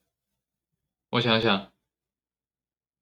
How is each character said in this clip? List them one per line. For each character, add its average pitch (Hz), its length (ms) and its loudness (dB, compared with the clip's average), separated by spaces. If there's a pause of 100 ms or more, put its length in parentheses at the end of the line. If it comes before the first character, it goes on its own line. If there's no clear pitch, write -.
(1120)
我 120 100 -2
想 113 200 0
想。 101 320 -2 (1300)